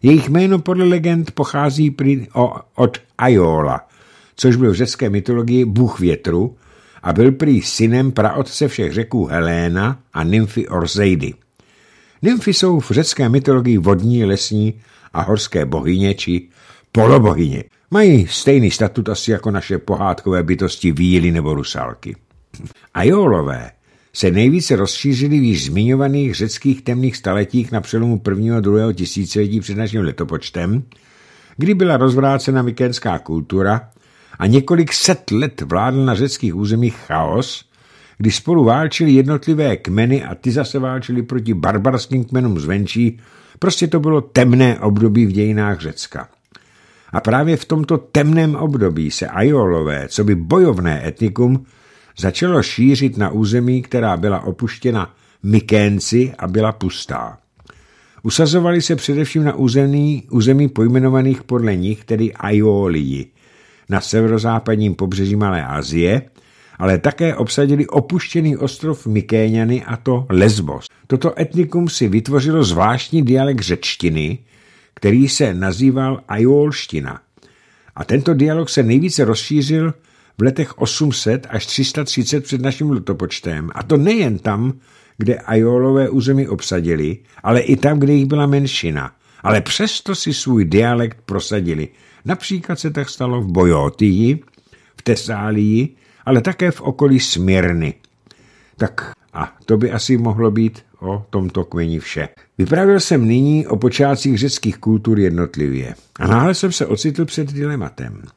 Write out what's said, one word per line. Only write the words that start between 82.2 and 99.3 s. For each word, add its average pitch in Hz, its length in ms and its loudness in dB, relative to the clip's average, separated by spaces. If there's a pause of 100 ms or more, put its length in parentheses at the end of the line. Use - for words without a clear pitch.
před 135 160 -6
naším 139 300 -2
letopočtem, 87 840 -6
a - 80 -10
to 147 140 2
nejen 151 420 2
tam, 110 340 -2 (460)
kde 113 200 0
Aiolové 123 720 2
území 135 400 0
obsadili, 85 720 -2 (240)
ale 117 180 4
i 135 160 2
tam, 147 220 0
kde 139 140 2
jich 139 140 4
byla 147 200 0
menšina. 131 640 -2 (300)
Ale 107 180 2
přesto - 540 -4
si 160 200 -4
svůj 120 300 2
dialekt 113 600 0
prosadili. 85 640 -4 (360)
Například 175 540 -6
se 160 120 -6
tak 147 180 -6
stalo 123 320 -4
v 104 60 -4
Bojótii, 92 920 2 (560)
v - 60 -20
Tesálii, 107 920 -2 (280)
ale 127 160 4
také 180 300 -2
v - 100 -6
okolí 135 400 2
Smyrny. 87 760 0 (800)
Tak - 360 -6 (200)